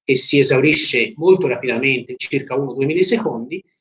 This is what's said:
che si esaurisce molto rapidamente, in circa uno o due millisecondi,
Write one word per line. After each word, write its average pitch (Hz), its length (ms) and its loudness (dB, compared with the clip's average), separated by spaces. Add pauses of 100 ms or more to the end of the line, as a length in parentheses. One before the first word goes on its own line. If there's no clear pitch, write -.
che 135 120 2
si 143 240 2
esaurisce 135 800 2
molto 175 300 4
rapidamente, 123 680 -2
in 127 40 -12
circa 131 380 -4
uno 139 160 -2
o - 20 -10
due 135 120 -2
millisecondi, 165 800 -2 (180)